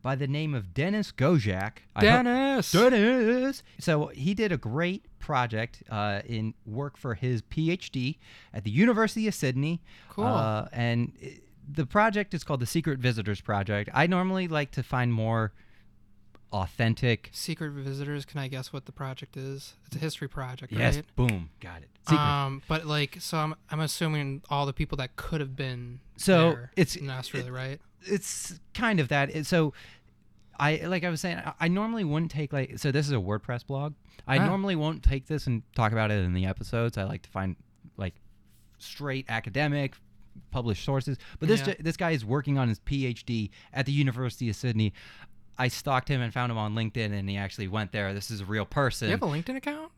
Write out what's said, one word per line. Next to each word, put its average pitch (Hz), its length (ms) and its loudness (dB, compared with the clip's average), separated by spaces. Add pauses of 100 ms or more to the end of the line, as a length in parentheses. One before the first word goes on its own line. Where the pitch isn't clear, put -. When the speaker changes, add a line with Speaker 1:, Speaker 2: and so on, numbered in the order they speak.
Speaker 1:
by 135 100 0
the 135 120 -2
name 147 260 -2
of 95 180 -4
Dennis 190 400 0
Gojak. 107 640 2 (180)
I - 60 2
ho- 233 220 8
Speaker 2:
Dennis! 254 480 2
Speaker 1:
Dennis! 247 920 4 (160)
So 151 300 2
he 185 260 -2
did 208 160 0
a 156 60 0
great 165 500 -2 (100)
project, 117 720 -2
uh, 104 380 0
in 110 260 -4 (100)
work 127 320 -6
for 120 200 -4
his 127 260 0
P 160 300 -2
H - 200 -4
D 131 280 -4 (340)
at 101 100 -8
the 107 60 -4
University 214 580 4
of 196 60 0
Sydney. 147 480 0 (280)
Speaker 2:
Cool. 110 160 -2
Speaker 1:
Uh, 110 460 2
and 120 400 0 (120)
i-, - 160 -14 (280)
the 143 200 -2
project 208 480 2
is 127 80 -4
called 139 160 -2
the 120 80 -2
Secret 151 320 0
Visitors 110 420 0
Project. 101 540 0
I 151 100 6
normally 185 420 2
like 151 260 -2
to 131 100 -4
find 123 280 0
more 110 420 0 (1000)
authentic 113 800 0
Speaker 2:
Secret 156 380 -6
Visitors, 139 540 -6
can 147 140 -8
I 135 80 -6
guess 131 240 -8
what 135 140 -12
the 135 60 -16
project 135 440 -12
is? 135 380 -12 (140)
It's - 80 -12
a 156 40 -6
history 151 300 -6
project, 127 420 -10
Speaker 1:
Yes, 120 260 4
Speaker 2:
right? 151 80 -6 (100)
Speaker 1:
boom, 101 340 0 (100)
got 85 220 -14
it. - 80 -20 (180)
Secret. 156 140 6
Speaker 2:
Um, 139 460 0
but, 160 180 -2
like, 151 340 0
so - 200 -4
I'm, 156 160 -2 (160)
I'm 156 80 -2
assuming 151 680 -2
all 143 160 0
the 139 80 -2
people - 240 -4
that 131 180 -6
could - 260 -4
have 135 140 -6
been 127 440 -8 (180)
Speaker 1:
So, 165 340 8
Speaker 2:
there 120 260 -6
Speaker 1:
it's, 180 180 4
Speaker 2:
in 143 140 -6
Australia, 127 420 -6
Speaker 1:
it, - 20 -8
Speaker 2:
right? 131 280 -8 (260)
Speaker 1:
it's - 520 -4 (160)
kind 214 240 4
of 135 100 2
that. 143 260 2
It, 151 120 -2
so 160 260 4 (840)
I, 143 160 4 (100)
like 180 180 -2
I 180 60 0
was 160 100 -2
saying, 170 240 -4
I, 156 180 -8
I 165 60 2
normally 214 380 0
wouldn't 160 260 0
take, 147 220 -4
like, 135 260 -2
so 143 120 2
this 143 160 2
is 147 40 0
a 135 40 2
WordPress 107 500 -2
blog. 139 300 -4 (320)
I 131 100 4
Speaker 2:
Ah. - 80 6
Speaker 1:
normally 190 300 2
won't 156 280 -2
take 135 240 4
this 151 200 -2
and 117 160 0 (120)
talk 110 160 4
about 110 200 2
it 101 120 2
in 90 100 2
the 90 120 2
episodes. 113 520 -2
I 98 60 -2
like - 200 -6
to - 60 -20
find, 95 260 -4 (420)
like, 92 160 -4 (640)
straight 135 500 -8
academic, 135 680 0 (560)
published 117 340 -2
sources. 135 320 0 (220)
But 170 100 2
this 208 120 6
Speaker 2:
Yeah. 190 120 -2
Speaker 1:
j-, - 80 -6
this 165 160 -2
guy 170 140 0
is 131 120 0
working 139 340 0
on 123 120 2
his 104 100 0
P 139 280 -2
H 123 180 -6
D 110 240 -2 (240)
at 131 140 -2
the 139 40 0
University 131 580 0
of 101 60 -2
Sydney. 110 380 2 (640)
I 127 120 0
stalked 131 400 -2
him 135 120 2
and 117 120 -4
found 123 180 -2
him 113 60 -2
on 107 180 -2
LinkedIn, 110 420 -2
and 98 120 -4
he 98 80 -2
actually 98 320 -6
went 104 240 -2
there. 101 200 -2
This 101 160 -8
is 104 120 -6
a 98 40 -6
real 104 200 -2
person. 127 420 0
Speaker 2:
You 185 60 2
have 247 100 0
a - 20 0
LinkedIn 170 300 -2
account? 294 420 -6